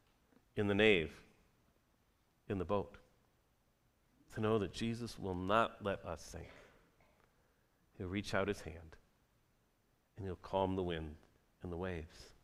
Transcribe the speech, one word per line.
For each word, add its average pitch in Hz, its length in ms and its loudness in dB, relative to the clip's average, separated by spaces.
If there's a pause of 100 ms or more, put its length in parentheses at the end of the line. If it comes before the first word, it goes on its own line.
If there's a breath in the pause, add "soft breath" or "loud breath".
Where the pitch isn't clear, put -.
(560)
in 104 120 2
the 101 60 4
nave, 98 380 8 (1400)
in 101 80 0
the 90 80 -2
boat, 98 320 -2 (1400)
to 117 80 -4
know 110 160 4
that 92 160 0
Jesus 117 460 -6
will 95 160 -4
not 98 480 2
let 98 220 -2
us 82 180 -8
sink. - 260 -12 (1500 soft breath)
He'll 95 100 -4
reach 98 260 -4
out 95 140 2
his 101 140 -2
hand, 80 340 -14 (1200)
and 104 100 -8
he'll 90 120 -6
calm 95 380 0
the 95 80 0
wind 80 340 -4 (460)
and 90 80 -8
the 85 60 -6
waves. 85 520 -8 (140)